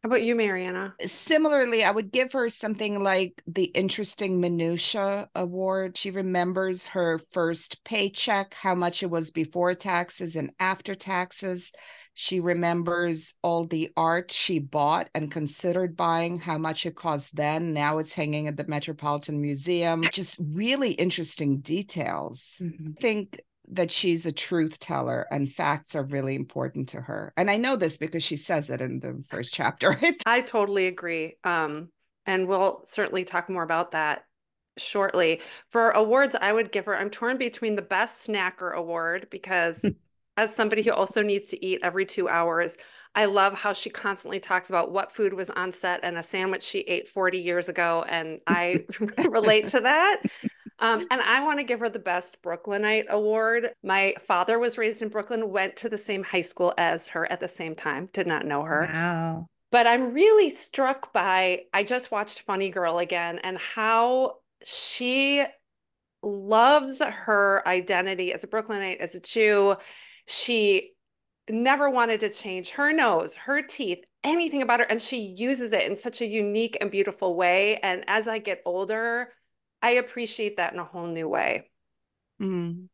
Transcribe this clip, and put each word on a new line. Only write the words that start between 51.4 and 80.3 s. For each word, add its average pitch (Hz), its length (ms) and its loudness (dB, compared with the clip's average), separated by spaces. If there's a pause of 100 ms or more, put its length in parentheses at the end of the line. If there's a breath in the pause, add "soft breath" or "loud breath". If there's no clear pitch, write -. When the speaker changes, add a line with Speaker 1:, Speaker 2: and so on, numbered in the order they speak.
Speaker 1:
wanna 294 180 0
give 240 160 -2
her 226 100 0
the 220 120 -6
Best 180 420 -4
Brooklynite 208 680 0
Award. 220 600 2 (140)
My 196 300 4 (120)
father 196 320 2
was 233 180 0
raised 220 260 -2
in 220 60 -4
Brooklyn, 214 420 -4
went 190 260 -2
to 233 120 -6
the 220 80 -6
same 202 280 -4
high 185 160 0
school 175 360 0
as 165 320 2
her 165 220 -2
at 180 80 -4
the - 80 -6
same 160 300 -8
time, 160 360 -4
did 185 140 -2
not 165 180 0
know 147 200 -2
her. 160 280 0
Speaker 3:
Wow. 165 540 -2 (240)
Speaker 1:
But 240 160 6
I'm 247 260 4
really 392 380 8
struck - 600 -2
by, 185 600 2
I 202 120 2
just 247 260 -4
watched 214 300 -4
Funny 196 300 -2
Girl 175 280 0
again 170 460 -2
and 185 120 -6
how 233 840 2 (260)
she 269 800 0 (800)
loves 233 800 4
her 202 680 2
identity 185 640 0
as - 100 -6
a 190 60 -12
Brooklynite, 208 520 -4
as 170 140 -6
a 180 60 -12
Jew. 202 560 4 (500 loud breath)
She 208 640 2 (560)
never 269 420 4
wanted 233 300 2
to 214 100 -2
change 185 400 -8
her 285 220 2
nose, 226 440 2
her 285 260 -2
teeth, 214 420 -8 (180)
anything 294 400 0
about 240 180 4
her. 240 60 4
And 233 140 0
she 247 180 -4
uses 226 540 -2
it 196 120 4
in 196 120 -2
such 240 240 -8
a 233 60 -2
unique 214 540 0
and 202 100 -2
beautiful 196 460 0
way. 185 400 4
And 185 320 -2
as 214 180 2
I 220 120 -4
get 208 260 -6
older, 220 680 -4 (500)
I 233 80 4
appreciate 240 640 -2